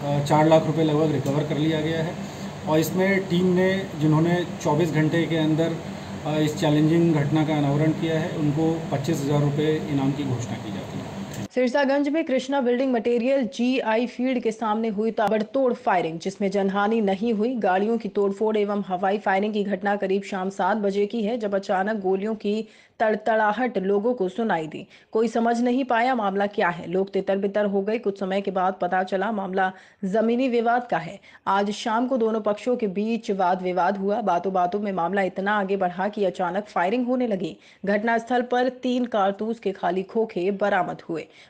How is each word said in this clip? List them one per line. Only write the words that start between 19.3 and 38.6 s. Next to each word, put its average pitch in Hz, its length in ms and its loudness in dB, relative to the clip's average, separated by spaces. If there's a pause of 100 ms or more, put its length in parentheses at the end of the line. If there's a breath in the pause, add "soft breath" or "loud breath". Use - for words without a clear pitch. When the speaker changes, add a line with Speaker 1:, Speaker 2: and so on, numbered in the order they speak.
Speaker 2:
की 208 120 -2
घटना 202 320 -2
करीब 196 260 -2
शाम 190 280 -6
सात 196 260 0
बजे 202 300 0
की 226 160 -4
है, 226 160 -2
जब 202 160 -4
अचानक 196 480 -2
गोलियों 196 320 0
की 214 340 -4 (320 loud breath)
तड़तड़ाहट 220 800 2
लोगों 202 360 2
को 190 140 -2
सुनाई 185 380 -2
दी। - 200 -12 (260 loud breath)
कोई 226 160 2
समझ 233 320 2
नहीं 247 240 2
पाया 247 300 2
मामला 202 320 0
क्या 202 220 0
है, 170 180 -4
लोग 190 260 -2
तितर 196 260 0
बितर 202 260 0
हो 196 180 0
गए। 220 160 -2
कुछ 202 220 -4
समय 196 200 -2
के 196 100 -4
बाद 185 300 0
पता 180 220 0
चला 196 300 -2
मामला 190 400 -2 (320 loud breath)
जमीनी 226 440 2
विवाद 240 380 2
का 170 120 -2
है। 165 220 -10 (260 loud breath)
आज 202 240 2
शाम 226 360 -2
को 262 100 0
दोनों 220 240 0
पक्षों 214 360 -2
के 220 100 -2
बीच 214 440 -2
वाद 185 320 2
विवाद 180 340 0
हुआ। 202 240 -2
बातों 185 320 0
बातों 180 280 0
में 202 120 -4
मामला 185 300 0
इतना 190 300 -2
आगे 196 240 0
बढ़ा 185 320 -2
कि 208 160 -2
अचानक 180 400 -2
फायरिंग 214 420 0
होने 254 200 0
लगी। 180 300 -4 (280 loud breath)
घटनास्थल 233 580 0
पर 247 260 0